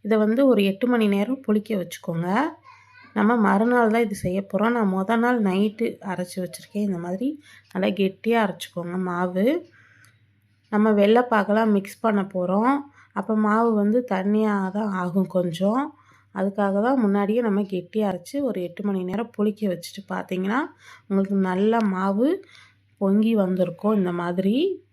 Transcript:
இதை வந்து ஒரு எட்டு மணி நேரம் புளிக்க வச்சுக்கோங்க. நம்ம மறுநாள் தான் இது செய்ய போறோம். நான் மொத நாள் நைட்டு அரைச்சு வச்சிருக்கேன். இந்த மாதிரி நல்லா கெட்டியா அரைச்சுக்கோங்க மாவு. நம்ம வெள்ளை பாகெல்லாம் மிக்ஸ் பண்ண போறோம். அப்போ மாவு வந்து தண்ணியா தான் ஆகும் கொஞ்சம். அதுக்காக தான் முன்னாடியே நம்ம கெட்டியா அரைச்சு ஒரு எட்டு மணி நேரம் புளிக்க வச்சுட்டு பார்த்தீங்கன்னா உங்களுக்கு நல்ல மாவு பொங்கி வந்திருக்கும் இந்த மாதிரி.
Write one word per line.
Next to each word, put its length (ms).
இதை 120
வந்து 300
ஒரு 160
எட்டு 240
மணி 200
நேரம் 360
புளிக்க 320
வச்சுக்கோங்க. 520
நம்ம 260
மறுநாள் 540
தான் 120
இது 120
செய்ய 240
போறோம். 340
நான் 180
மொத 300
நாள் 180
நைட்டு 460
அரைச்சு 360
வச்சிருக்கேன். 480
இந்த 120
மாதிரி 280
நல்லா 260
கெட்டியா 480
அரைச்சுக்கோங்க 600
மாவு. 440
நம்ம 220
வெள்ளை 300
பாகெல்லாம் 420
மிக்ஸ் 300
பண்ண 220
போறோம். 460
அப்போ 200
மாவு 300
வந்து 260
தண்ணியா 420
தான் 140
ஆகும் 280
கொஞ்சம். 540
அதுக்காக 400
தான் 160
முன்னாடியே 420
நம்ம 300
கெட்டியா 340
அரைச்சு 320
ஒரு 240
எட்டு 180
மணி 280
நேரம் 220
புளிக்க 360
வச்சுட்டு 380
பார்த்தீங்கன்னா 540
உங்களுக்கு 340
நல்ல 440
மாவு 360
பொங்கி 360
வந்திருக்கும் 640
இந்த 120
மாதிரி. 340